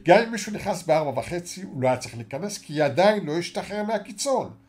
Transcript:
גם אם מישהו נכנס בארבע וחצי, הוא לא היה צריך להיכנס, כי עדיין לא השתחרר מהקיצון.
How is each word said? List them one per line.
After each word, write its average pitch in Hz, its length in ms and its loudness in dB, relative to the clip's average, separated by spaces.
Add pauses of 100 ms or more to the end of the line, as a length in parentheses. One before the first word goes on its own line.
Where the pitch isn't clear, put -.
גם 214 200 8
אם 226 80 -4
מישהו 220 220 -6
נכנס 190 300 -4
בארבע 151 360 2
וחצי, 175 420 -8
הוא 147 200 -8
לא 127 60 4
היה 127 100 4
צריך 117 200 -12
להיכנס, 151 400 -8
כי 151 240 -4
עדיין 175 440 4
לא 147 120 -2
השתחרר 196 460 -6
מהקיצון. 208 760 -2 (120)